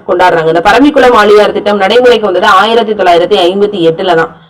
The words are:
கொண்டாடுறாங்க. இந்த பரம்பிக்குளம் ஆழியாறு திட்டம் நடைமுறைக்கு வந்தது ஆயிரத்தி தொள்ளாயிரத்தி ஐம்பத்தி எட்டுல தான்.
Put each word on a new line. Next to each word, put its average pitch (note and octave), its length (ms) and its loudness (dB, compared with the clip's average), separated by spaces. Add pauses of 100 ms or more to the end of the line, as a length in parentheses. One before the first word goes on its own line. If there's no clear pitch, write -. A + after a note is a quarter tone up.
கொண்டாடுறாங்க. F3 380 0
இந்த E3 180 0
பரம்பிக்குளம் B3+ 500 2
ஆழியாறு G#3 380 2
திட்டம் G#3 240 -4
நடைமுறைக்கு A3 480 0
வந்தது F#3 220 -2
ஆயிரத்தி G#3+ 460 0
தொள்ளாயிரத்தி F#3 480 0
ஐம்பத்தி F3+ 520 -2
எட்டுல F3+ 220 -4
தான். E3 220 -4 (140)